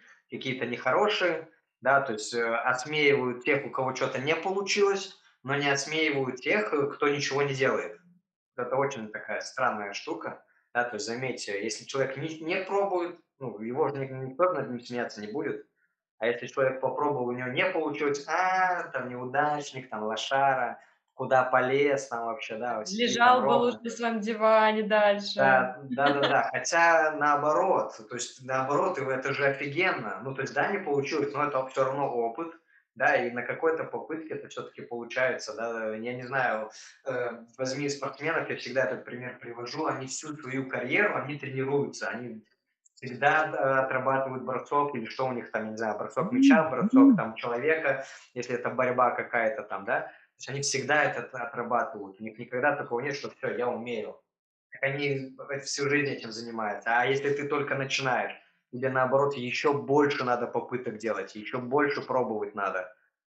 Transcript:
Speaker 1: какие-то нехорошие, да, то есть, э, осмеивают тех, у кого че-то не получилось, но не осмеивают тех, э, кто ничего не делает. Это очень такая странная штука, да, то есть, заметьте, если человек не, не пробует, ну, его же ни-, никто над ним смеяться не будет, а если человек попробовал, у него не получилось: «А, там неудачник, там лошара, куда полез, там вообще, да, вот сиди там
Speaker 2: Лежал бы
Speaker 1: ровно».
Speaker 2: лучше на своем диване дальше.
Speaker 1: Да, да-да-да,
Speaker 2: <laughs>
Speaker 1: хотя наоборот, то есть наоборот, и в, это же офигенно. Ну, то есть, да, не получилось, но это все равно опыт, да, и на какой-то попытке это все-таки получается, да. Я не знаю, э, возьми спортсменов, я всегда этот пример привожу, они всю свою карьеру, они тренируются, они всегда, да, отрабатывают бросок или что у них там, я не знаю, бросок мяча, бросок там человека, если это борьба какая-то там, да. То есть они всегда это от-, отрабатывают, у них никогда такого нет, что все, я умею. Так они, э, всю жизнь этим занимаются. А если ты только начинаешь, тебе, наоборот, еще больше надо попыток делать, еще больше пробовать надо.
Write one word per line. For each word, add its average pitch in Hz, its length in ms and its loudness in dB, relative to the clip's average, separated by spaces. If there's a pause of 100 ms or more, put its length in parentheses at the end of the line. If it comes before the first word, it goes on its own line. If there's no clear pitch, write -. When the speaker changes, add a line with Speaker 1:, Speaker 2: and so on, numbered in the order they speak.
(300)
Speaker 1:
какие-то 127 360 -6
нехорошие, 170 800 2 (320)
да, 131 200 6
то 120 140 -2
есть, - 200 -8
э, 117 80 0 (140)
осмеивают 127 880 2
тех, 135 220 2
у 117 40 -10
кого 131 220 -2
че-то 131 260 -2
не 147 160 0
получилось, 196 840 0 (240)
но 135 140 -2
не 143 140 0
осмеивают 139 720 0
тех, 196 320 0
э, 143 160 2
кто - 200 0
ничего 143 340 0
не 139 120 0
делает. 123 440 0 (580)
Это 127 200 -4
очень 123 360 -2
такая 104 300 -6
странная 107 520 -4
штука, - 500 -8 (300)
да, 120 100 2
то 110 120 -6
есть, 104 100 -6
заметьте, 113 580 -4
если - 220 -6
человек 135 320 -2
не, 160 220 -8
не 175 240 -4
пробует, 180 560 -2 (200)
ну, 107 200 -10
его 131 280 0
же 139 80 -6
ни-, 131 300 -6
никто 180 260 0
над 123 180 -4
ним 120 100 -8
смеяться 117 420 -6
не 107 100 -8
будет, 135 340 -4 (520)
а 113 100 0
если 120 200 -2
человек 131 320 0
попробовал, 135 480 0
у 123 40 -2
него 123 180 -4
не 175 200 0
получилось: 147 580 -2
«А, 185 600 2
там 123 200 -4
неудачник, 135 800 -2
там 107 140 -4
лошара, 127 760 2 (340)
куда 127 300 4
полез, 135 640 2
там 117 180 -4
вообще, 110 320 -6
да, 117 200 -4
вот 107 100 -6
сиди 233 280 0
там 247 220 8
Speaker 2:
Лежал 254 80 2
бы 240 60 4
Speaker 1:
ровно». - 0 -
Speaker 2:
лучше 240 300 2
на 233 80 -6
своем 226 300 -2
диване 220 640 4
дальше. 202 560 4
Speaker 1:
Да, 131 440 4
да-да-да, 139 640 2
Speaker 2:
<laughs> - 40 -6
Speaker 1:
хотя 160 640 4
наоборот, 147 800 2 (140)
то 123 60 -10
есть 120 300 -10
наоборот, 139 540 0
и - 20 -2
в, 131 80 -2
это 135 260 -2
же 139 120 2
офигенно. 139 760 0
Ну, 135 100 -6
то 135 100 -6
есть, - 120 -6
да, 151 160 2
не 196 80 0
получилось, 139 560 0
но 147 140 0
это 131 180 0
все 135 180 0
равно 135 240 0
опыт, 120 440 -2 (420)
да, 139 220 4
и 120 160 0
на 120 100 -4
какой-то - 400 0
попытке 135 520 -8
это - 140 -10
все-таки - 340 -12
получается, 120 720 -4
да. 113 400 -4
Я 120 180 -6
не 127 100 -8
знаю, 120 460 -2 (340)
э, 123 260 -2 (280)
возьми 135 300 -2
спортсменов, 143 600 -4
я 120 80 -6
всегда 127 280 -2
этот - 200 -4
пример 123 360 -10
привожу, 120 460 -8
они 131 200 -4
всю 147 300 -10
свою 131 320 -6
карьеру, 143 480 0
они 139 200 -6
тренируются, 131 720 -2
они 113 340 -10 (500)
всегда, 143 540 2
да, 135 360 2
отрабатывают 131 600 0
бросок 139 500 0
или 113 120 -6
что 131 200 -4
у 127 60 -2
них 117 180 -6
там, 110 160 -2
я 110 60 -6
не 107 40 -10
знаю, 110 220 -2
бросок 120 340 -4
мяча, - 380 8
бросок 254 460 8
там 110 180 0
человека, 135 720 0 (300)
если 123 220 -6
это 123 140 -4
борьба 123 420 2
какая-то 113 520 -2
там, 98 200 -8
да. 139 180 -2
То - 80 -12 (280)
есть - 120 -14
они 139 120 -6
всегда 143 420 0
это 123 180 -2
от-, - 120 -12
отрабатывают, 117 840 -4
у - 40 -14
них 110 140 -12
никогда 123 380 0
такого 123 240 -4
нет, 143 160 -4
что 113 140 -8
все, - 260 -6
я 120 120 0
умею. 110 520 -6 (520)
Так - 120 -8
они, 139 500 -2 (180)
э, 135 80 -6
всю 143 300 -4
жизнь 143 220 2
этим 117 200 -8
занимаются. 113 580 -6 (100)
А 127 60 2
если 135 240 2
ты 143 180 -2
только 143 280 -2
начинаешь, 131 560 -2 (400)
тебе, 127 180 -2
наоборот, 131 460 2
еще 123 380 0
больше 139 500 2
надо 120 240 0
попыток 120 500 -6
делать, 98 380 -4
еще 123 240 -6
больше 143 420 0
пробовать 110 540 -2
надо. 95 360 -2 (380)